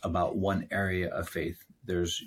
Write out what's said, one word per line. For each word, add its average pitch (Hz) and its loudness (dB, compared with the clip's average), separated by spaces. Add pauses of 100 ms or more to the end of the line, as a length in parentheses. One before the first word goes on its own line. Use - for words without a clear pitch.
about 87 2
one 95 2
area 92 0
of 92 -2
faith, 85 -4 (220)
there's 87 0